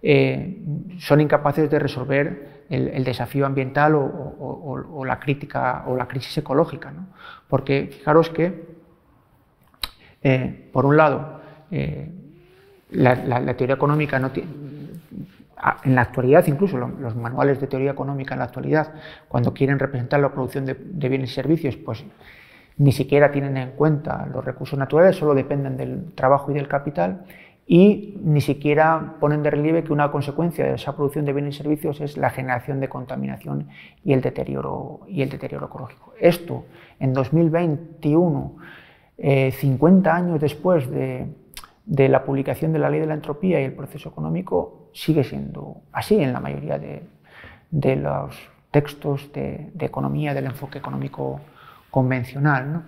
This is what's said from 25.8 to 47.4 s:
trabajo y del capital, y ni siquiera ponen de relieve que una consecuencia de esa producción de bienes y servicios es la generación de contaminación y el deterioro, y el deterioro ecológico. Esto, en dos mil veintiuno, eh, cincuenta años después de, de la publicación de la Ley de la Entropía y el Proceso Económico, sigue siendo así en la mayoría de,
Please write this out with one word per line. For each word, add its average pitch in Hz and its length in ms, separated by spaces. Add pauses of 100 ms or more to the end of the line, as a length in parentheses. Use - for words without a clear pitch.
trabajo 135 340
y 143 60
del 143 120
capital, 170 580 (420)
y 190 560
ni 151 180
siquiera 156 800
ponen 151 240
de 147 80
relieve 156 320
que 147 100
una 147 160
consecuencia 143 560
de 135 80
esa 139 220
producción 147 300
de 139 80
bienes 143 200
y 143 60
servicios 147 420
es 147 160
la 135 140
generación 131 480
de 131 100
contaminación 135 800 (360)
y 143 100
el 131 80
deterioro, 135 840
y 180 140
el 131 80
deterioro - 380
ecológico. - 520
Esto, - 460 (340)
en 131 140
dos 131 180
mil 160 200
veintiuno, 156 1040 (640)
eh, 135 320
cincuenta 160 640
años 175 260
después 151 480
de, 131 380 (580)
de 135 240
la 131 140
publicación 139 500
de 156 60
la 143 100
Ley 151 120
de 160 40
la 156 80
Entropía 156 480
y 135 40
el 135 80
Proceso - 360
Económico, 170 840
sigue 151 300
siendo - 680
así - 280
en 135 140
la 131 60
mayoría 143 400
de, - 240 (640)